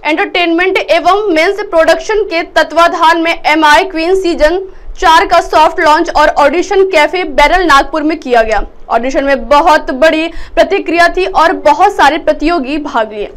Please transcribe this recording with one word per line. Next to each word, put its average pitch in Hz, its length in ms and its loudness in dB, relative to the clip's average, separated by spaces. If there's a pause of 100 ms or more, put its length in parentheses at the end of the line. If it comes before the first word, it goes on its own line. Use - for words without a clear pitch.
एंटरटेनमेंट 349 720 -2
एवं 349 560 0
मेंस 370 260 0
प्रोडक्शन 339 640 0
के 339 200 -4
तत्वाधान 330 800 0
में 330 260 -2
एमआई 311 380 4
Queen 330 300 -2
season 349 540 0 (300)
चार 349 280 4
का 339 140 2
soft 339 400 2
launch 320 300 2
और 302 180 2
audition 359 560 0
कैफे 359 400 0
बैरल 311 400 0
नागपुर 302 380 0
में 311 180 -2
किया 240 220 0
गया। 214 240 -2 (240)
audition 269 340 -2
में 269 240 -2
बहुत 302 420 2
बड़ी 320 380 0
प्रतिक्रिया 339 800 0
थी 359 160 -2
और 330 280 2
बहुत 381 400 2
सारे 320 260 2
प्रतियोगी 302 600 -2
भाग 294 340 -4
लिए। 208 240 -8